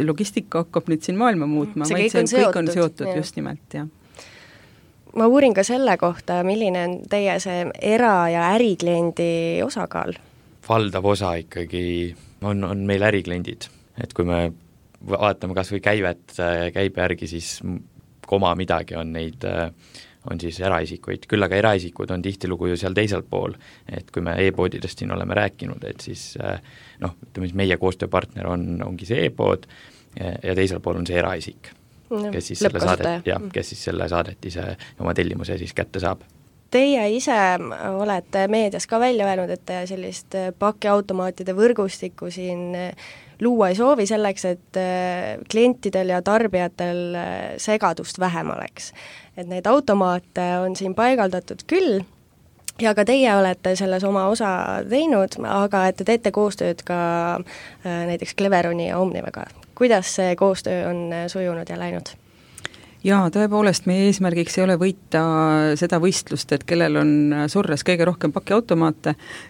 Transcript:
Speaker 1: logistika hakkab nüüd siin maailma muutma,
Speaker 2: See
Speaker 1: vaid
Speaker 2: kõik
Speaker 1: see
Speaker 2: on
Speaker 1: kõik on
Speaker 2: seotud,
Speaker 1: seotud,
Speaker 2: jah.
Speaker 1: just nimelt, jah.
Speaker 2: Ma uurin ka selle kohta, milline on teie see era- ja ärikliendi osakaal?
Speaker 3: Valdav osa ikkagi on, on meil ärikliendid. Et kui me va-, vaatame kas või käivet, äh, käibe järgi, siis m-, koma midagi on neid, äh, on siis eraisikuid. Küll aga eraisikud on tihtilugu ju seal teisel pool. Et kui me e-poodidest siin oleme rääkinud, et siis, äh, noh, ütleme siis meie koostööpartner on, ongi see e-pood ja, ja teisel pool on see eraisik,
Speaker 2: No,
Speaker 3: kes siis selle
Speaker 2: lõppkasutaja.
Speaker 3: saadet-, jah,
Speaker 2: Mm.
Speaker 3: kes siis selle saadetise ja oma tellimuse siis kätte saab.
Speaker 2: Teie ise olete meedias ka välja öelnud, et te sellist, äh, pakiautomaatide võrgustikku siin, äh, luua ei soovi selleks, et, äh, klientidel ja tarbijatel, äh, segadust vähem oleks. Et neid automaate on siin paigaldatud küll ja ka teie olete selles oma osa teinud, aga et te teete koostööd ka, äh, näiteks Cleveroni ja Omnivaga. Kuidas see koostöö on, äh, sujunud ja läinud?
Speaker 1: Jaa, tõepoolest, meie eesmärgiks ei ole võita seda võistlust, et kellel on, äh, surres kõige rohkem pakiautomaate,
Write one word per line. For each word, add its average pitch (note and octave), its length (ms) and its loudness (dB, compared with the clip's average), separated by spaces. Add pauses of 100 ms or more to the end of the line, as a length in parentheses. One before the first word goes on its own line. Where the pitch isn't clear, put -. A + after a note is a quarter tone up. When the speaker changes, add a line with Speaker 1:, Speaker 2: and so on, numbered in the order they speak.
Speaker 1:
logistika E3 580 -2
hakkab E3 240 -4
nüüd D#3+ 160 0
siin F#3 160 -2
maailma F#3 300 2
muutma, D3+ 380 0
Speaker 2:
See F3+ 100 0
Speaker 1:
vaid G#3 80 2
Speaker 2:
kõik A3 100 0
Speaker 1:
see - 80 6
Speaker 2:
on G#3+ 80 -2
Speaker 1:
kõik G#3 300 4
on E3 100 0
Speaker 2:
seotud, F3 80 0
Speaker 1:
seotud, E3 300 0
Speaker 2:
jah. F3+ 100 -2
Speaker 1:
just E3+ 200 -6
nimelt, D3 340 -8
jah. D3 180 -8 (1200)
Speaker 2:
Ma A3+ 140 4
uurin B3+ 280 8
ka G3 80 4
selle A#3+ 340 2
kohta, F3 460 0
milline F#3+ 400 0
on F3+ 120 -2 (120)
teie G3+ 320 0
see F3 280 -4 (140)
era- G#3 480 4
ja E3+ 220 2
ärikliendi E3+ 1120 2
osakaal? - 520 -4 (480)
Speaker 3:
Valdav G2+ 420 0
osa G2 320 2
ikkagi F2 760 -4 (260)
on, G2+ 240 -2
on G2 140 -4 (100)
meil G2 160 2
ärikliendid. F2+ 600 -2 (340)
Et - 120 -8
kui F2 140 0
me E2+ 220 2 (580)
va-, F#2+ 140 -2
vaatame F#2 340 0
kas F#2+ 160 -2
või G2 80 -4
käivet, G2 600 -2
äh, E2+ 320 0
käibe G2 320 -2
järgi, F2 260 -4
siis E2+ 200 -8 (120)
m-, F2+ 140 -6 (500)
koma G2 280 2
midagi E2+ 420 -4
on E2 160 -8
neid, E2 320 -8
äh, E2+ 240 -4 (560)
on E2+ 160 -8
siis E2 180 -8
eraisikuid. F2+ 720 -4
Küll G#2 160 2
aga F#2 160 2
eraisikud F#2+ 500 0
on F2+ 140 -4
tihtilugu F#2 480 -2
ju F2 80 -2
seal F#2+ 160 -2
teisel G2+ 260 2
pool. - 300 -6 (340)
Et - 240 -12
kui F2 140 -4
me E2+ 160 -2
e-poodidest F#2 580 -2
siin G2 140 -6
oleme F#2 240 -4
rääkinud, G2 480 -4
et - 160 -12
siis, - 300 -14 (100)
äh, G1+ 160 -6 (420)
noh, F2 140 -6 (160)
ütleme F#2 180 -8
siis F#2 140 -4
meie F2+ 160 2
koostööpartner F2+ 720 -2
on, F2 160 -4 (180)
ongi F#2 220 -10
see C#3+ 240 0
e-pood G2 400 -2 (500)
ja, F2+ 140 -8 (100)
ja F#2 140 -2
teisel F#2+ 260 0
pool F2 160 -4
on F2 80 -6
see F2 140 0
eraisik, - 500 -6 (380)
Speaker 2:
No, A3 100 -4 (100)
Speaker 3:
kes - 220 -8
siis F#2+ 100 -6
selle - 120 2
Speaker 2:
lõppkasutaja. D#3+ 460 0
Speaker 3:
saadet-, - 100 -10
jah, F2+ 120 0
Speaker 2:
Mm. G2 80 -10
Speaker 3:
kes - 200 -8
siis - 180 -14
selle F2 220 -4
saadetise F2 520 -6
ja F#2 140 -8 (260)
oma F2 120 -2
tellimuse F2+ 440 -4
siis E2+ 160 -10
kätte F2+ 280 -6
saab. F2+ 200 -4 (500)
Speaker 2:
Teie C4+ 300 2 (140)
ise C4 180 -2 (640)
olete G3 540 -2
meedias G3+ 360 0
ka A3+ 120 0
välja A#3+ 260 2
öelnud, F#3 240 -2
et F3+ 160 -6
te F3+ 220 -6
sellist, F#3 480 -10
äh, F#3 240 -4
pakiautomaatide G3 960 0
võrgustikku G3 760 2
siin, F3+ 300 -6 (140)
äh, F3+ 360 -8 (300)
luua A3+ 280 4
ei F#3 60 2
soovi A#3+ 300 4
selleks, G#3 400 0
et, F3+ 320 -4
äh, F3+ 600 -2 (120)
klientidel G#3+ 600 2
ja F3+ 120 2
tarbijatel, F3+ 800 0 (140)
äh, F#2 420 -6
segadust F#3 600 -2
vähem E3+ 340 -2
oleks. - 380 -12 (460)
Et F3+ 100 -10
neid F#3 200 -4
automaate G3 800 2 (160)
on F#3 140 -2
siin F#3 200 -4
paigaldatud G3+ 720 0
küll D4+ 380 2 (800)
ja A3 140 4
ka G#3 100 4
teie B3 300 4
olete F#3 400 2
selles F#3 280 0
oma G3 240 2
osa G3+ 640 0
teinud, B3 520 2
aga G3+ 460 2
et F#3 100 0
te F#3+ 60 -4
teete A3+ 280 2
koostööd G3 540 0
ka, F3 140 -2 (840)
äh, E3+ 260 -4
näiteks F3 240 -6
Cleveroni F3 540 2
ja F3+ 100 -2
Omnivaga. - 460 -4 (300)
Kuidas A3+ 400 4
see F#3 200 2
koostöö F#3 540 0
on, F3 240 -4
äh, E3+ 140 -4
sujunud F3 420 -4
ja F3 100 -8
läinud? F3 340 -8 (880)
Speaker 1:
Jaa, G3 260 4
tõepoolest, G#3 560 2
meie F#3+ 220 4
eesmärgiks F3+ 500 2
ei F#3 60 4
ole F#3 180 4
võita F#3 380 0 (580)
seda E3+ 240 2
võistlust, - 540 0
et - 100 -2
kellel E3+ 320 2
on, D3+ 140 6 (220)
äh, D3 140 0
surres D#3 380 0
kõige E3+ 200 4
rohkem E3+ 280 2
pakiautomaate, E3 800 2 (360)